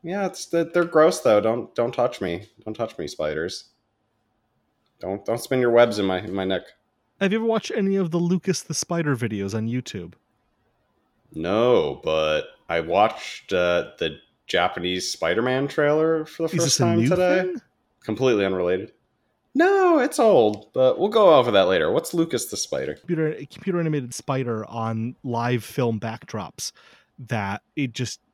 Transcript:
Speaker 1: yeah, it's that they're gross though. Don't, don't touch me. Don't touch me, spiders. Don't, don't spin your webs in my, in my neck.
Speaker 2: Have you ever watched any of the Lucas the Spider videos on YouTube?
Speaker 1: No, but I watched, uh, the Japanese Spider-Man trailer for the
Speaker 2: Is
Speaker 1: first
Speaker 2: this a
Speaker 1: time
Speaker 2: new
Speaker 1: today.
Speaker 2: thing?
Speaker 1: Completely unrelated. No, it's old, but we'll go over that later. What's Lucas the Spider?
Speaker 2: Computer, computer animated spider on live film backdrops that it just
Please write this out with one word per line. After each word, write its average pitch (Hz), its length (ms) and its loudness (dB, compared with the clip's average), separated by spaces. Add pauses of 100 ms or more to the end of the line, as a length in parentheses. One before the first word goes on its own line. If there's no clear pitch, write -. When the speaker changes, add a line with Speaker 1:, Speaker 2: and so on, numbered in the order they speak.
Speaker 1:
yeah, 190 240 -4
it's - 200 -8
that 170 280 -2
they're 175 100 4
gross 170 360 4
though. 107 200 6
Don't, 113 340 -2
don't 117 200 -2
touch 120 260 -2
me. 92 260 -4 (180)
Don't 107 100 -8
touch - 240 -6
me, 80 80 -6
spiders. 76 640 -6 (1300)
Don't, 98 240 -8
don't 120 160 -4
spin 131 200 -2
your 123 100 2
webs 117 280 6
in 101 60 0
my, 92 160 0
in 95 140 -10
my 95 100 -2
neck. 92 180 -2 (560)
Speaker 2:
Have 196 140 0
you 226 60 -2
ever 226 80 -2
watched 220 280 -2
any 196 220 0
of 180 140 -2
the 175 80 -2
Lucas 175 420 0
the - 140 -10
Spider 156 420 -2
videos 104 380 -4
on 110 140 -4
YouTube? 110 440 -8 (1200)
Speaker 1:
No, 87 680 2
but 78 440 0 (200)
I 85 120 0
watched, 95 760 0
uh, 87 440 0
the 80 200 -4 (280)
Japanese 90 640 -2
Spider-Man 123 560 -2
trailer 156 600 0
for - 160 -10
the 160 60 -2
Speaker 2:
Is - 40 -4
Speaker 1:
first 170 120 0
Speaker 2:
this 143 160 0
a - 20 4
Speaker 1:
time 113 160 2
Speaker 2:
new 120 100 2
Speaker 1:
today. 180 360 2
Speaker 2:
thing? 359 180 -6 (420)
Speaker 1:
Completely 110 400 0
unrelated. 92 480 -2 (640)
No, 359 440 4
it's 269 200 -2
old, 127 560 4
but 127 240 4
we'll 196 100 0
go 208 280 6
over 120 160 6
that 95 160 6
later. 85 220 2
What's 139 220 -2
Lucas 165 380 -2
the 101 80 -8
Spider? - 380 -6
Speaker 2:
Computer, 156 380 -4 (160)
computer 175 300 -6
animated 147 320 -2
spider 120 540 -4
on 113 580 -6
live 120 400 -2
film 117 340 -2
backdrops - 760 -10 (460)
that 107 440 -6 (140)
it 135 180 -4
just - 260 -8 (140)